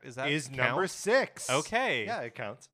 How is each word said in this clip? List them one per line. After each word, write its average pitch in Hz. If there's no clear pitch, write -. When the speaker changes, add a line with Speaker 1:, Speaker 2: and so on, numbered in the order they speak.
Speaker 1:
is 127
that 135
Speaker 2:
is 147
Speaker 1:
count? 135
Speaker 2:
number 127
six. -
Speaker 1:
Okay. 151
Speaker 2:
Yeah, 220
it 117
counts. 110